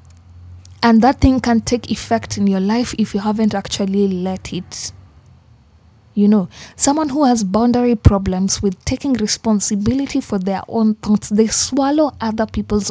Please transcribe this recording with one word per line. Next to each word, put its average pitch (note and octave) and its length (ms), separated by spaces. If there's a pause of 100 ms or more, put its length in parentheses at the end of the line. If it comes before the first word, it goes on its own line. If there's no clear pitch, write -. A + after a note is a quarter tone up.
(800)
And A3+ 220
that C#4 180
thing C4 200
can A#3 200
take A#3+ 300
effect - 480
in G3+ 80
your F#3+ 140
life A3 380
if G#3+ 160
you G3+ 60
haven't G#3+ 320
actually G3 540
let F#3 460
it. - 400 (1200)
You G3+ 120
know, G3+ 220 (260)
someone D4+ 360
who D4 160
has A#3 180
boundary A#3+ 500
problems G3 640
with G3 240
taking C4 280
responsibility A3 1080
for - 160
their F#3+ 300
own A3 300
thoughts, G#3 320
they G#3+ 180
swallow C#4 760
other A3 240
people's G#3 460